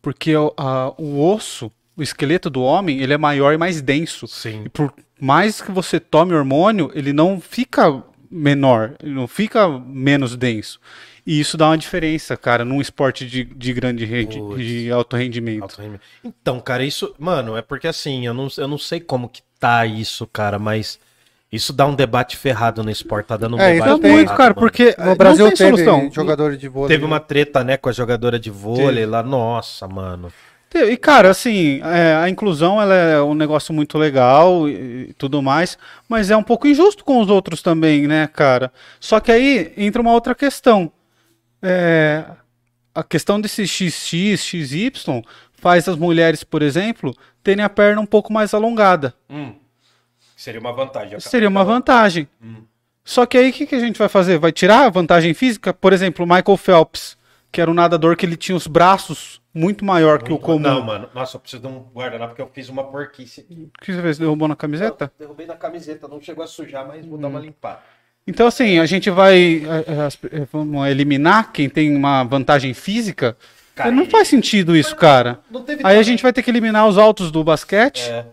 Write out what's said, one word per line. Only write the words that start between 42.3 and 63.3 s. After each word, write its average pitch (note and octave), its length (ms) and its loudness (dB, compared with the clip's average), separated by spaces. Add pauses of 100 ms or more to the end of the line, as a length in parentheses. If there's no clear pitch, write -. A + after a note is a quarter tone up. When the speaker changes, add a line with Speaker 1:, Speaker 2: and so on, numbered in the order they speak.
Speaker 1:
a D#3+ 100 -6
questão G3+ 360 -2
desse G#3 280 -6
X F3+ 260 -4
X, F#3 500 -2
X D3+ 280 -8
Y D#3+ 500 -6 (300)
faz F3 360 2
as F3+ 80 -4
mulheres, E3 460 0
por - 180 -4
exemplo, D3+ 540 -4 (280)
terem G3+ 220 0
a G3+ 40 0
perna G#3 320 2
um G#3 60 -4
pouco G#3 260 0
mais G#3+ 200 0
alongada. G#3 640 2 (160)
Speaker 2:
Hum. C#3+ 220 -14 (840)
Seria A#2 240 -16
uma A#2 120 -8
vantagem, C3+ 420 -8
eu G3 60 -12
Speaker 1:
Seria A3 280 0
uma G3 120 0
Speaker 2:
acredito. G3+ 180 2
Speaker 1:
vantagem. G#3+ 500 2 (140)
Speaker 2:
Hum. A2+ 200 -20 (420)
Speaker 1:
Só A#3+ 220 2
que B3+ 120 2
aí B3+ 120 6
o - 20 -10
que, D4 140 -8
que - 100 -6
a B3 40 0
gente A#3 180 -4
vai G#3 100 2
fazer? F3+ 300 2
Vai E3 120 2
tirar G#3+ 360 6
a A3 40 4
vantagem E3+ 440 2
física? A3 380 -2
Por F#3+ 200 4
exemplo, F3+ 320 -2
o F3 40 -4
Michael F#3 280 4
Phelps, - 600 2 (360)
que - 80 -6
era E3 100 0
o E3+ 40 0
nadador E3+ 420 2
que F#3+ 100 -4
ele E3+ 100 -6
tinha F#3 200 -6
os D3+ 100 -6
braços E3 760 0 (140)
muito G3 300 -4
maior D#3+ 360 4
que A#2 100 -10
o - 20 -2
Speaker 2:
Muito D3 120 -6
Speaker 1:
comum. D#3+ 140 0
Speaker 2:
Não, C3+ 240 -2
mano. A2 320 -10
Nossa, B2+ 220 -12
eu - 40 -18
preciso A#2+ 220 -20
de C3+ 60 -16
um C3 160 -18 (100)
guardanapo A#2 360 -12
porque - 120 -16
eu - 100 -16
fiz A#2+ 160 -20
uma C3 160 -10
porquice C#3 580 -16